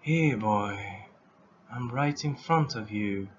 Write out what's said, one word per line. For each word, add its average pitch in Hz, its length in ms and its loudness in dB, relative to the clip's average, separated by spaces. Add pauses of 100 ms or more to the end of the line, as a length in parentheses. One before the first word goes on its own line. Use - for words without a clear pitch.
Here, 156 360 4
boy, 101 680 -2 (600)
I'm 120 220 -6
right 143 320 0
in 143 140 -2
front 160 360 2
of 107 160 -6
you. 101 380 -2 (100)